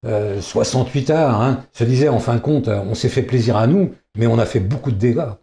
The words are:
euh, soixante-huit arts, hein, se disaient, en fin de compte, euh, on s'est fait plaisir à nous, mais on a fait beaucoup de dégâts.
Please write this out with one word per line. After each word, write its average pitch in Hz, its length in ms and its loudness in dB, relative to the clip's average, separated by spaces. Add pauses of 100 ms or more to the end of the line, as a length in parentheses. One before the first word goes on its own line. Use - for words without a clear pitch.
euh, 104 340 -4
soixante-huit 131 680 -2
arts, 143 320 2
hein, 135 300 0
se - 120 -2
disaient, 127 240 2
en 120 120 2
fin 117 160 -2
de 110 40 0
compte, 143 280 0
euh, 101 200 0
on 113 60 -2
s'est 123 160 -2
fait 131 120 -2
plaisir 120 360 0
à 113 80 2
nous, 180 240 2 (260)
mais 113 100 2
on 113 120 2
a 117 80 2
fait 117 140 -2
beaucoup 120 320 -2
de 104 40 -2
dégâts. 120 360 0 (100)